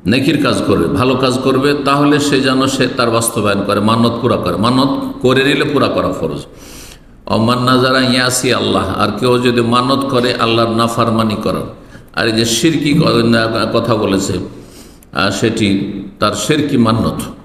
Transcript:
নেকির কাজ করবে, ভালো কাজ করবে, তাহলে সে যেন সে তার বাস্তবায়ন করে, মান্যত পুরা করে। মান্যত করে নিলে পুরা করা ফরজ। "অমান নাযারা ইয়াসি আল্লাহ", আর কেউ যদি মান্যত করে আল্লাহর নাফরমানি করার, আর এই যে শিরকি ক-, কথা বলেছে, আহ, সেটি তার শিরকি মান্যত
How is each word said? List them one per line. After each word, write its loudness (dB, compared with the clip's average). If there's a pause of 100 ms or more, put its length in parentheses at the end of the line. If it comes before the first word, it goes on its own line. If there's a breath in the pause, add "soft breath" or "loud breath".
নেকির 0
কাজ 0
করবে, 2
ভালো 0
কাজ 0
করবে, 0 (120)
তাহলে 2
সে 0
যেন 0
সে 0
তার 0
বাস্তবায়ন 0
করে, 0
মান্যত 2 (100)
পুরা 2
করে। -2
মান্যত 2 (340)
করে 4
নিলে 0
পুরা 0
করা -2
ফরজ। -6 (800 loud breath)
"অমান 0
নাযারা 2
ইয়াসি 0
আল্লাহ", -2
আর -2
কেউ 2
যদি 2
মান্যত 0
করে 0
আল্লাহর 0
নাফরমানি 0
করার, -4 (400 loud breath)
আর 0
এই 0
যে 0
শিরকি 0
ক-, 2
কথা 0
বলেছে, 0 (800 loud breath)
আহ, 0
সেটি 0 (260)
তার 0
শিরকি -2
মান্যত 0 (240)